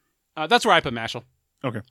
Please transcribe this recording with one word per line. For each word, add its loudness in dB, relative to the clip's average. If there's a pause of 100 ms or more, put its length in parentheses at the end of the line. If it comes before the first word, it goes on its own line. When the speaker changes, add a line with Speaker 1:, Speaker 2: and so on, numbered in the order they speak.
(380)
Speaker 1:
Uh, -4
that's 2
where 6
I 6
put -2
Mashal. -8 (400)
Speaker 2:
Okay. -6